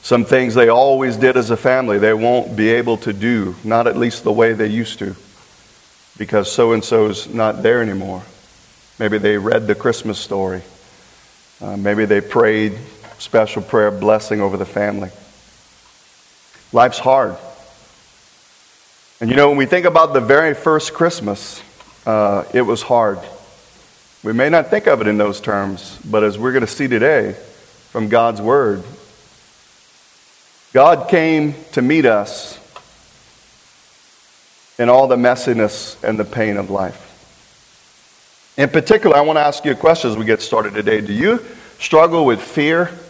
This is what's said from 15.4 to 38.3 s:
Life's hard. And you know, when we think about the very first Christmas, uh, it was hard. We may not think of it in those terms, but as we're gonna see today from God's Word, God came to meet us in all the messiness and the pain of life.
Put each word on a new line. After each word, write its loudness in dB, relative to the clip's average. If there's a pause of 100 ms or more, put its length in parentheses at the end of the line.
Life's 2
hard. 0 (1800)
And -4
you 2
know, 6
when 2
we 2
think 0
about 4
the 2
very 4
first -2
Christmas, -4 (440)
uh, 0 (100)
it 2
was -2
hard. 0 (1040)
We -4
may 2
not 2
think 0
of 2
it 0
in 0
those 0
terms, -6
but 0
as 0
we're -2
gonna 0
see -6
today 2 (580)
from -6
God's 2
Word, 0 (1900)
God 4
came 0 (200)
to -2
meet 2
us -2 (2250)
in 2
all 8
the 2
messiness -2
and -2
the -2
pain -4
of -8
life. -6 (1600)